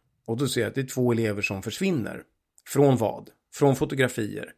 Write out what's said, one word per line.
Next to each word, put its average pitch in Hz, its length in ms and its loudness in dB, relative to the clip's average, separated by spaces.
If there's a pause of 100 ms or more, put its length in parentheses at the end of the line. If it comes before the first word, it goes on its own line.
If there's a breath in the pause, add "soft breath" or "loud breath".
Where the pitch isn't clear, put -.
(260)
Och 113 120 -4
då 135 100 -2
ser 127 140 0
jag 107 60 0
att 113 80 -8
det 135 60 -2
är 131 60 -4
två 123 240 2
elever 110 300 0
som 98 220 -4
försvinner. 113 600 -4 (420)
Från 139 320 4
vad? - 320 -2 (240)
Från 139 220 4
fotografier. 127 840 -2